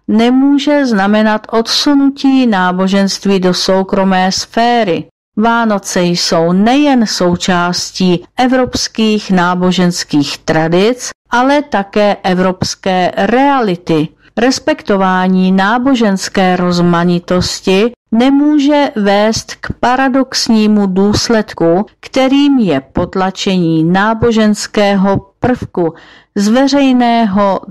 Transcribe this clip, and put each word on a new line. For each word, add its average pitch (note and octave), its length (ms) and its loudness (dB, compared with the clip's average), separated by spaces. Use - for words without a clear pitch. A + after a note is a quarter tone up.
nemůže C4+ 800 2
znamenat G#3+ 680 0
odsunutí C4+ 960 0
náboženství F#3+ 920 0
do F3+ 140 0
soukromé F#3+ 760 0
sféry. A#3 760 -2
Vánoce G#3+ 680 0
jsou F3 480 0
nejen B3 540 2
součástí F3 1160 -2
evropských B3 920 -2
náboženských F3+ 1080 0
tradic, E3+ 720 0
ale C4+ 320 0
také G#3 640 -2
evropské F#3 920 -2
reality. G3+ 920 0
Respektování F#3 1120 0
náboženské G3+ 1040 0
rozmanitosti F3 1400 0
nemůže C#4+ 840 2
vést G#3 600 0
k - 240 -12
paradoxnímu A#3 1080 0
důsledku, G3 960 0
kterým C#4 600 0
je D#3+ 220 0
potlačení F3 880 -2
náboženského G3+ 1400 0
prvku F3+ 540 -4
z G3+ 120 0
veřejného A#3 1120 2